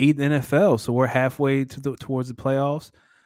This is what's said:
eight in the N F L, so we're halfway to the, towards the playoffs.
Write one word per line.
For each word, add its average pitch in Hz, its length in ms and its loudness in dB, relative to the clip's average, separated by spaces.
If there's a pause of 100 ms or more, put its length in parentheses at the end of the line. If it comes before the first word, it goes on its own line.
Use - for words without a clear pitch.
eight 143 160 4
in - 0 -
the 139 80 -2
N 143 80 2
F 139 200 -2
L, 156 240 4
so 117 160 -4
we're 127 140 2
halfway 135 600 0
to 135 140 -16
the, 135 180 -6
towards 127 300 -6
the 123 60 -12
playoffs. 139 560 -2 (360)